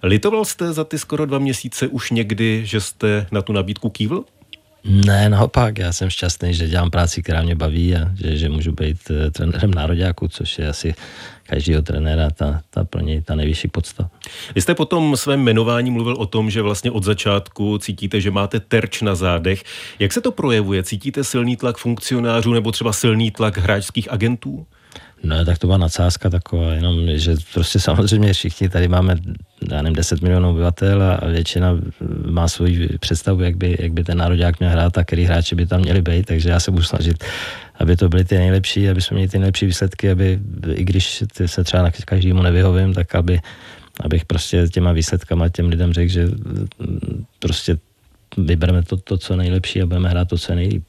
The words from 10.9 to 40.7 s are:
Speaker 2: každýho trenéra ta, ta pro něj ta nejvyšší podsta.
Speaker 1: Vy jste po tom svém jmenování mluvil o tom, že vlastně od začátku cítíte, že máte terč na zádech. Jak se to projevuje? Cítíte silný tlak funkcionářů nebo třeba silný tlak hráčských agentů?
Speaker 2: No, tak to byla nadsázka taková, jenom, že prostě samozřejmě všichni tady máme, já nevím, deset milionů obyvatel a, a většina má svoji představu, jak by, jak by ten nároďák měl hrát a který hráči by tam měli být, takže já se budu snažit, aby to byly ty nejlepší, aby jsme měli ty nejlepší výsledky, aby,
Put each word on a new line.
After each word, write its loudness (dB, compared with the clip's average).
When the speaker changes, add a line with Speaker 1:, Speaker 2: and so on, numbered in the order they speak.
Speaker 2:
každýho 0
trenéra 0
ta, -2
ta -4
pro -6
něj -2
ta -4
nejvyšší -2
podsta. -6
Speaker 1:
Vy 2
jste 2
po 0
tom 0
svém 0
jmenování 2
mluvil -2
o -4
tom, -2
že -2
vlastně -2
od -2
začátku -2
cítíte, -4
že 0
máte -2
terč -2
na 0
zádech. -2
Jak 0
se -2
to 0
projevuje? 0
Cítíte -6
silný -2
tlak -4
funkcionářů 0
nebo 0
třeba -2
silný 2
tlak -2
hráčských -2
agentů? -4
Speaker 2:
No, 0
tak 2
to 0
byla 4
nadsázka 0
taková, -2
jenom, 0
že 2
prostě 0
samozřejmě 4
všichni -2
tady 2
máme, 4
já -4
nevím, 0
deset 0
milionů 4
obyvatel 2
a, 4
a -2
většina 2
má 2
svoji 2
představu, 0
jak 0
by, 0
jak -2
by 0
ten 0
nároďák 2
měl 2
hrát 2
a 2
který 0
hráči 2
by 2
tam 2
měli 4
být, 2
takže 0
já 4
se 0
budu 2
snažit, 0
aby 2
to 4
byly 4
ty 2
nejlepší, 2
aby 2
jsme -2
měli 0
ty 0
nejlepší 2
výsledky, 0
aby, 2